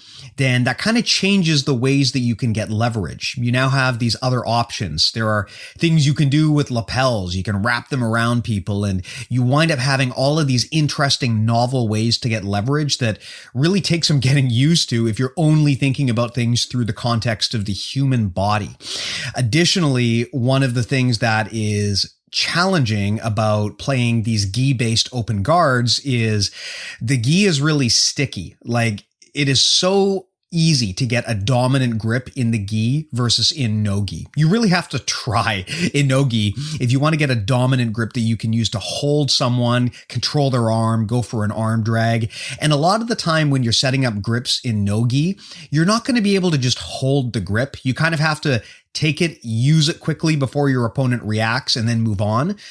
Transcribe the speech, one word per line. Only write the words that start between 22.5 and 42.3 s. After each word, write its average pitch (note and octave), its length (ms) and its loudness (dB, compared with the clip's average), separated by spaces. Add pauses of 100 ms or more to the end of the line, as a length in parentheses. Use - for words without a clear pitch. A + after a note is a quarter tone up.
about G#2+ 580 0
playing A#2+ 460 0
these G#2 260 -2
gi-based A#2 640 0
open A2 300 -2
guards B2+ 580 2
is A2+ 500 0 (500)
the C3 160 0
gi D3+ 300 4
is D3 160 2
really D3 260 2
sticky. - 760 -2
Like, A#2 440 -2 (260)
it C#3+ 160 0
is B2 140 2
so G3 640 2 (240)
easy D#3 420 2
to B2+ 140 -4
get A#2 200 0
a A#2 80 -2
dominant B2 640 0
grip A2+ 360 -4
in A#2+ 160 0
the A2+ 80 0
gi A2 540 -2
versus A#2+ 400 0
in G#2+ 300 0
no G2+ 200 0
gi. F2 320 -6
You D#3 140 4
really A3 220 4
have E3+ 200 0
to C#3 80 -4
try G#2 640 -2 (280)
in C#3 160 2
no C3+ 160 2
gi A2 300 0 (260)
if B2 100 0
you C3+ 80 2
want D3+ 140 2
to D#3 60 0
get D3 120 0
a B2 60 2
dominant B2 560 2
grip G#2+ 220 -4
that A#2+ 60 -2
you A2+ 160 2
can A2+ 160 -2
use A2+ 180 0
to G#2 80 -6
hold C#3+ 520 0
someone, B2 640 2 (160)
control C#3 420 0
their A#2 200 2
arm, A2+ 360 2
go A#2+ 160 0
for G#2 220 -4
an G#2 80 0
arm A2 320 0
drag. A2+ 480 0 (280)